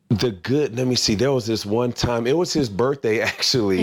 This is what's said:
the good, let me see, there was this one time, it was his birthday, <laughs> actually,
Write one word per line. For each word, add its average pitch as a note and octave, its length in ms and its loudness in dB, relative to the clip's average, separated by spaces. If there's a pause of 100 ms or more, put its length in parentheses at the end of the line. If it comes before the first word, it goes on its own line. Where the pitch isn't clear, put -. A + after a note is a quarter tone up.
(100)
the A#2 220 2
good, A#2+ 440 -2
let B2+ 100 0
me B2+ 80 2
see, A2+ 200 0
there B2+ 180 2
was A#2+ 140 0
this A2 200 -2
one A#2 260 0
time, A#2 340 -2
it C#3 100 2
was F3 160 -2
his C#3 160 0
birthday, A2+ 520 0
<laughs> - 0 -
actually, G2 640 0